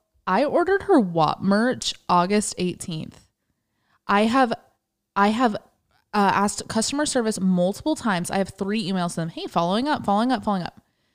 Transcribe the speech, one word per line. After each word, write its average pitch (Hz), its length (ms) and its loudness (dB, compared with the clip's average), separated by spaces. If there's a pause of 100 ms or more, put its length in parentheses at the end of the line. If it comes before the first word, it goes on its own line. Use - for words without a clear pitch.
(280)
I 190 160 2
ordered 339 400 2
her 370 160 6
wap 165 420 2
merch 214 540 0 (120)
August 185 520 2
eighteenth. 175 600 -6 (880)
I 208 180 4
have, 233 280 2 (640)
I 202 140 4
have, 220 260 2
uh, - 20 -6 (560)
asked 202 540 0
customer 277 400 -2
service 220 320 -2
multiple 185 560 0
times. 185 340 -2
I - 80 -2
have 196 120 -2
three 202 420 -4
emails 175 200 -2
to - 40 -12
them. 165 140 -4
"Hey, 349 180 -10
following 190 400 0
up, 285 180 -4
following 214 260 2
up, 208 120 -2
following 196 180 -2
up." - 200 -12 (340)